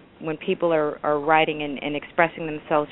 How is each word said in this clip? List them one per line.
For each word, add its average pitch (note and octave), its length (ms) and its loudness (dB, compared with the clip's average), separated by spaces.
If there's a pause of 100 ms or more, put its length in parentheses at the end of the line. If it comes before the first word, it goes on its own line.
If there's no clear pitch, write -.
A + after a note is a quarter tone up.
(200)
when D#3 180 -6
people F3 360 0
are, D3+ 300 0
are D3+ 160 2
writing D#3 440 4
and, C#3+ 200 -6
and D3 120 -4
expressing E3 520 0
themselves D3+ 440 -2